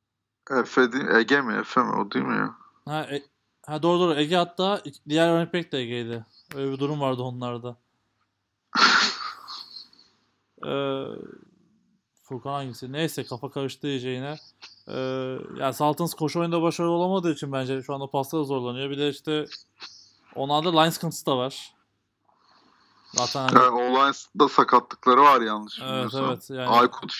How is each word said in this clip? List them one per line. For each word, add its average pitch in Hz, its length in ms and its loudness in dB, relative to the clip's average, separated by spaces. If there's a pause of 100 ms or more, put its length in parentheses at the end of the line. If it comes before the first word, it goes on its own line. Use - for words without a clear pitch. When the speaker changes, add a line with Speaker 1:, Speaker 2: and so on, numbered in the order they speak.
(500)
Speaker 1:
Efe 127 420 2
değil, 139 140 -4
Ege 117 340 4
mi? 117 140 -4
Efe 107 280 0
mi? 107 180 -2
O 101 100 -4
değil 131 140 -2
mi 123 120 -2
ya? 104 180 -4 (300)
Speaker 2:
Ha, 151 200 -6
E-, 139 180 -8 (440)
ha, 151 160 -6
doğru, 175 180 4
doğru. 170 140 4
Ege, 151 220 0
hatta 185 480 0
ik-, 139 240 -16
diğer 165 260 4
running 170 200 0
back 170 180 -6
de 143 60 -2
Ege'ydi. 117 480 -6 (280)
Öyle 139 180 -4
bir 131 60 -6
durum 143 220 -2
vardı 131 220 0
onlarda. 123 540 -8 (1000)
Speaker 1:
<laughs> - 340 4 (1600)
Speaker 2:
Ee, 139 380 -4 (1160)
Furkan 135 300 -8
hangisi? 131 400 -8
Neyse, 147 320 -4
kafa 131 260 -8
karıştı 135 360 -6
iyice 131 220 -4
yine. 131 280 -6 (520)
Ee, 131 480 -6 (200)
yani 135 180 -2
Sultans 151 400 0
koşu 156 260 -2
oyunda 170 220 0
başarılı 170 300 0
olamadığı 175 400 0
için 143 200 -8
bence 131 300 -4
şu 143 120 -8
anda 139 160 -8
pasta 139 280 -2
da 151 60 0
zorlanıyor. 135 460 -4
Bir 139 80 -6
de 143 100 0
işte 151 380 -4 (880)
onlarda 151 460 2
line 165 100 6
sıkıntısı - 360 -6
da 139 100 2
var. - 380 -6 (1400)
Zaten 123 340 0
hani 127 100 6
Speaker 1:
Evet, 127 140 8
o 120 80 0
line'da 135 680 2
sakatlıkları 127 720 4
var 143 200 10
yanlış 107 400 -4
Speaker 2:
Evet, 131 100 -8
Speaker 1:
bilmiyorsam. 131 340 -4
Speaker 2:
evet, 127 260 -6
yani 127 180 -6
Speaker 1:
Aykut 120 520 4